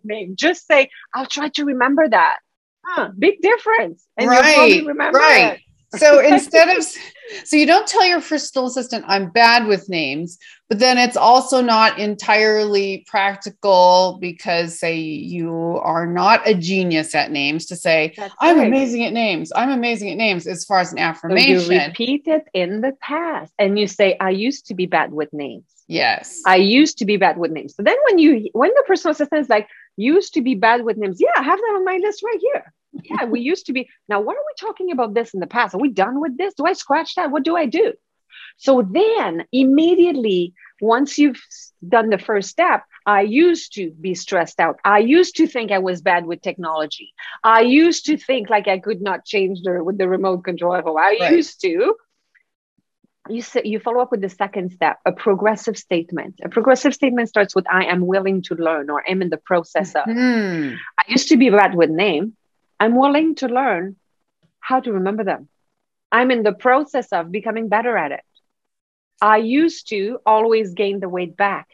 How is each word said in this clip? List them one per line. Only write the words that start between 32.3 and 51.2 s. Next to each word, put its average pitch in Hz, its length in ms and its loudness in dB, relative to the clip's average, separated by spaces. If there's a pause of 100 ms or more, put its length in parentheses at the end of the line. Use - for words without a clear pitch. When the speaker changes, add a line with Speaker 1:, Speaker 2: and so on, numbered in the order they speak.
Speaker 1:
here. 523 320 -4 (300)
Yeah, - 220 -8
we 233 160 -4
used 302 240 -4
to 285 80 -8
be. - 160 -6 (180)
Now, 202 140 -2
why 233 120 -4
are 587 160 -8
we 571 40 -14 (140)
talking 370 220 -8
about 247 240 -4
this 233 200 -4
in 190 80 -6
the 165 60 -8
past? 220 280 -4
Are 185 60 -4
we 285 80 0
done 233 320 -2
with 269 160 -6
this? 381 160 -6
Do 285 120 -6
I 349 60 2
scratch 320 440 -4
that? 339 140 -4
What 277 140 -2
do 330 140 -2
I 330 80 0
do? 285 280 0 (600)
So 262 260 2
then 226 720 0
immediately, 269 1040 2 (260)
once 233 400 0
you've 285 160 4
s-, - 380 -20 (120)
done 220 240 2
the 202 80 2
first 196 320 -4
step, 330 340 0 (220)
"I 202 180 2
used 320 500 0
to 175 180 -8
be 165 240 -8
stressed 180 460 -4
out. 165 240 -2
I 202 140 4
used 294 400 2
to 320 60 4
think 233 280 -6
I 196 60 0
was 185 220 -4
bad 175 240 0
with 170 160 -10
technology. 160 720 -8 (300)
I 226 180 6
used 294 440 2
to 302 100 0
think, 254 340 -6
like, 208 200 0
I 190 100 -2
could 196 220 -8
not 190 240 -6
change 190 360 -4
the, 180 220 -4
with 196 140 -4
the 185 100 -2
remote 185 380 -2
control 175 280 -4
at 175 120 -4
home. 160 120 -2
I 196 220 2
Speaker 2:
Right. 180 140 0